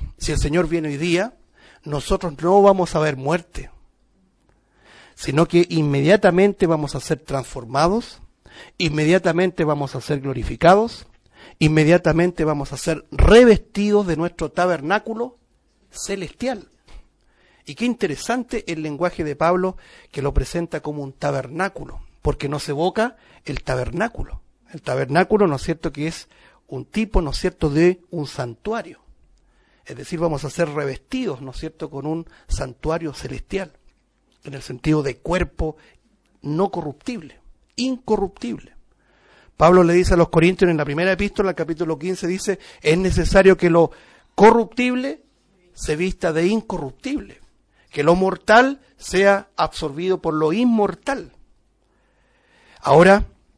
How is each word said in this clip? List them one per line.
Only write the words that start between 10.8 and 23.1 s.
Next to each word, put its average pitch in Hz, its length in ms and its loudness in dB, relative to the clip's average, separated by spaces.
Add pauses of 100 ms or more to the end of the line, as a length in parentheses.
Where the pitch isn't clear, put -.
inmediatamente 160 840 2
vamos 147 260 -4
a 139 60 -12
ser - 340 -6
revestidos 208 960 6
de 165 80 0
nuestro 165 360 -4
tabernáculo 190 840 -4 (540)
celestial. 196 800 -8 (960)
Y 147 100 -16
qué 220 80 -6
interesante 233 880 -4
el 156 120 -8
lenguaje 156 420 -4
de 143 100 -6
Pablo 185 400 0 (380)
que 139 80 -10
lo 135 120 -4
presenta 165 460 -4
como 151 240 -10
un 135 80 -12
tabernáculo, 143 920 -8 (200)
porque 147 260 -4
nos 143 220 -8
evoca 185 480 -2 (260)